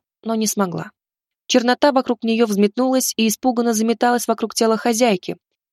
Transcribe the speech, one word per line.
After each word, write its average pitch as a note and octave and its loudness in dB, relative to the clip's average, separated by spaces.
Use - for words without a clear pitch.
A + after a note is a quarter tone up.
но A3+ -4
не A3 -2
смогла. F3 -4
Чернота B3 2
вокруг B3 -2
нее A3+ 0
взметнулась A3 0
и A3+ 2
испуганно A#3 -2
заметалась A3+ 0
вокруг A3+ -4
тела A3+ 2
хозяйки, A3 0